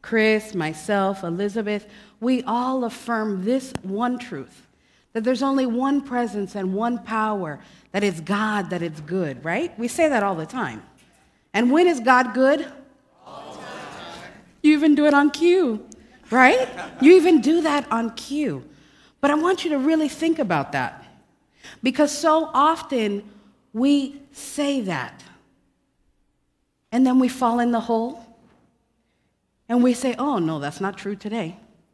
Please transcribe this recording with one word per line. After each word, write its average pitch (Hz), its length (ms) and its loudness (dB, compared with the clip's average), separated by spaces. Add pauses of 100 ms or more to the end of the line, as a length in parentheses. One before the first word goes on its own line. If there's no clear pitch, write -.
Chris, 214 520 0
myself, 190 680 -2
Elizabeth, 202 640 -4 (320)
we 247 240 0
all 247 400 -2
affirm 214 640 -4
this 262 260 -2 (120)
one 233 360 -4
truth, - 480 -14 (460)
that 226 100 -4
there's 247 180 0
only 269 240 0
one 262 360 0
presence 214 540 -4
and 190 180 -4
one 233 260 -2
power, 208 600 -4 (320)
that 202 100 0
it's 180 160 0
God, 202 520 -2
that 175 100 -4
it's 160 180 -8
good, 151 460 -6
right? 214 340 -4
We 233 80 -4
say 320 220 2
that 233 140 2
all 196 120 -2
the 160 100 -6
time. 156 380 -8 (680)
And 240 180 2
when 349 160 6
is 302 140 0
God 247 320 2
good? 269 340 2 (580)
All - 280 -18
the - 60 -18
time. - 720 -16 (300)
You 302 120 6
even 302 200 6
do 294 120 4
it 294 80 6
on 285 180 4
cue, 330 560 2 (420)
right? 277 380 4 (320)
You 294 140 10
even 339 260 8
do 320 220 2
that 294 280 0
on 226 260 -2
cue. 240 500 -6 (560)
But 285 100 2
I 294 40 2
want 349 280 0
you 349 60 -2
to 294 100 0
really 311 300 2
think 330 280 0
about 175 360 -2
that, 131 320 -6 (760)
because 285 300 2
so 320 420 0
often 254 680 0 (480)
we 277 500 0 (120)
say 285 480 -4
that, 156 420 -6 (1700)
and 254 140 4
then 254 140 4
we 254 80 4
fall 240 320 0
in 240 120 0
the 226 100 0
hole, 233 440 -4 (1400)
and 240 160 2
we 254 100 4
say, 247 240 -4
"Oh, 262 220 -2
no, 160 180 -2
that's 143 240 -8
not 196 160 -6
true 202 180 -10
today. 202 400 -8 (380)